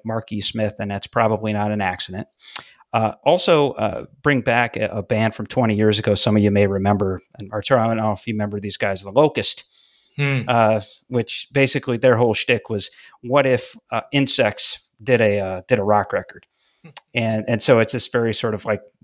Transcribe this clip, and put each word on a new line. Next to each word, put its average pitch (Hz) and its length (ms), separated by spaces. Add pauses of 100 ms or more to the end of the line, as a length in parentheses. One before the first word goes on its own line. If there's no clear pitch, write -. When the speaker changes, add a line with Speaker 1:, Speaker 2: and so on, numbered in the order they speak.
Speaker 1:
Mark 113 260
E. 104 100
Smith, 107 380
and 101 120
that's 98 160
probably 110 460
not 104 180
an 104 100
accident. 92 460 (640)
Uh, 110 200 (100)
also, 151 500
uh, 104 300 (180)
bring 139 200
back 117 340
a, 107 120
a 107 140
band 110 320
from 107 140
twenty 113 280
years 107 220
ago. 107 160
Some 107 220
of 104 80
you 104 80
may 101 160
remember, 98 540 (180)
and 98 140
Arturo, 113 280
I 113 60
don't 117 80
know 107 160
if - 160
you 113 60
remember 104 260
these 101 160
guys, 98 260
The 98 100
Locust, 139 520 (540)
Speaker 2:
Hmm. 139 280
Speaker 1:
uh, 113 360 (260)
which - 460
basically 135 420
their 117 220
whole 117 160
shtick - 360
was, 107 220 (300)
"What 135 240
if, 127 320 (140)
uh, 113 100 (100)
Insects 131 680 (240)
did 113 200
a, 104 180
uh, 95 300
did 113 100
a 98 60
rock 104 260
record?" - 340 (380)
Speaker 2:
Hmm. 160 60 (240)
Speaker 1:
And, 110 340
and 117 160
so 120 160
it's 113 140
this 123 160
very 117 240
sort 110 220
of 98 100
like, 107 160 (220)